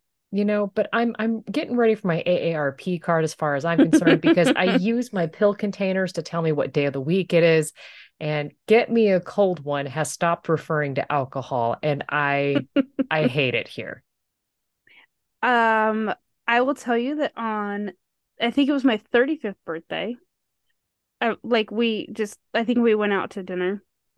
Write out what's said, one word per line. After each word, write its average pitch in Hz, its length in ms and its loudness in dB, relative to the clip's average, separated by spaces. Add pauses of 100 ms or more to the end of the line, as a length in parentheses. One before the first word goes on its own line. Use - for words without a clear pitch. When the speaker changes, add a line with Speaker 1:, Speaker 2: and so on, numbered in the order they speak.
(320)
Speaker 1:
You 202 120 0
know, 208 220 0
but 202 260 -2
I'm, 233 260 0
I'm 226 240 -2
getting 294 340 -4
ready 226 180 4
for 202 140 -4
my 165 180 0
A 170 260 0
A - 40 -2
R 143 160 -2
P 180 260 -4
card 165 260 0
as 156 80 -2
far 151 220 -2
as 139 100 -4
I'm 165 140 -2
concerned, 170 420 4
because 170 340 4
I 185 220 2
Speaker 2:
<laughs> - 0 -
Speaker 1:
use 233 380 -2
my 170 140 -2
pill 202 260 2
containers 190 600 -4
to 165 80 -6
tell 170 200 -4
me 160 100 2
what 143 220 -2
day 147 100 2
of 143 80 -2
the 139 80 -6
week 175 320 -2
it 170 100 6
is, 160 300 4 (480)
and 151 320 -4 (140)
"get 226 260 4
me 220 200 4
a 180 80 2
cold 180 440 0
one" 143 220 -4
has 147 260 -4
stopped 170 380 -2
referring 147 460 -2
to - 140 -4
alcohol, 131 720 -2
and 143 280 -2
I, 143 560 0 (200)
Speaker 2:
<laughs> - 240 -6
Speaker 1:
I 156 180 2
hate 127 260 0
it 113 140 -4
here. - 340 -14 (1400)
Speaker 2:
Um, 220 680 2 (340)
I 240 140 2
will 262 140 0
tell 233 240 -2
you 269 180 -4
that 302 200 -4
on, 208 560 -6 (480)
I 233 100 -2
think 277 180 2
it 302 40 2
was 269 120 0
my 233 160 2 (120)
thirty-fifth 247 520 0
birthday, 170 520 -8 (1040)
I, 233 220 -2
like, 220 280 0
we 220 420 -2
just, 214 260 -6 (140)
I 233 120 0
think 240 160 0
we 233 140 4
went 208 180 0
out - 180 -2
to 196 120 -10
dinner, 185 400 -4 (360)